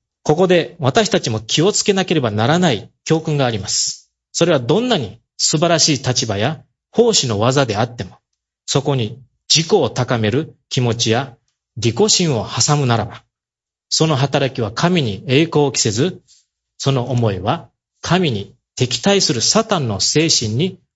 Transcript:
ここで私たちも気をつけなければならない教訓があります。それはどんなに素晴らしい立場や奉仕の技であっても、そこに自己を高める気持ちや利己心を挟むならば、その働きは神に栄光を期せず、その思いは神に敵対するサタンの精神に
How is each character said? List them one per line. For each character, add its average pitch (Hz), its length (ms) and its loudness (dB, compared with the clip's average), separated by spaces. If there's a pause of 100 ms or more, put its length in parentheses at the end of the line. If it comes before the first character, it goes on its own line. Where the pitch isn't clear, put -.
(240)
こ 151 100 2
こ 185 140 2
で 175 320 2
私 165 280 2
た 180 120 0
ち 131 100 -4
も 110 80 -2
気 - 240 -2
を 202 100 2
つ - 120 -2
け 208 80 2
な 190 120 0
け 240 120 -2
れ 151 40 2
ば 117 120 0
な 110 160 0
ら 160 100 2
な 180 140 2
い - 180 -6 (140)
教 160 160 0
訓 160 160 -2
が 139 100 2
あ 123 40 0
り 107 100 -4
ま 95 80 -10
す。 - 420 -6 (220)
そ - 120 0
れ 170 80 2
は 147 60 2
ど 135 220 0
ん 254 80 -2
な 220 100 0
に 107 220 -8 (160)
素 - 220 0
晴 165 100 2
ら 170 100 2
し 151 160 2
い 120 80 -4
立 120 240 -2
場 101 100 -4
や 127 280 -4 (260)
奉 233 220 4
仕 147 160 0
の 104 100 -2
技 131 260 2
で 107 120 -2
あ 113 80 0
っ - 100 -6
て - 80 -12
も、 90 160 -16 (480)
そ 139 160 0
こ 139 140 0
に 113 260 -6 (260)
自 160 200 2
己 - 60 2
を 143 140 4
高 123 300 0
め 107 140 0
る 123 240 -4 (120)
気 - 120 -2
持 120 160 0
ち 117 140 -2
や 131 260 -2 (400)
利 113 180 -2
己 208 160 2
心 160 260 2
を 101 80 -2
挟 147 320 0
む 143 100 0
な 120 100 2
ら 110 80 -2
ば、 - 180 -12 (680)
そ 160 200 2
の 151 80 2
働 139 360 0
き 123 100 -6
は 104 100 -4
神 175 300 0
に 101 260 -4
栄 143 160 4
光 147 220 2
を 135 40 -2
期 - 100 -4
せ 110 120 0
ず、 160 300 -2 (560)
そ 135 140 0
の 123 180 -2
思 117 220 0
い 92 80 -6
は 135 300 -4 (300)
神 175 300 0
に 101 240 -8 (220)
敵 - 240 -2
対 202 200 2
す - 120 0
る 120 80 -2
サ - 240 2
タ 208 140 -2
ン 131 100 -2
の 101 120 -4
精 160 280 0
神 110 260 0
に 180 240 -2 (180)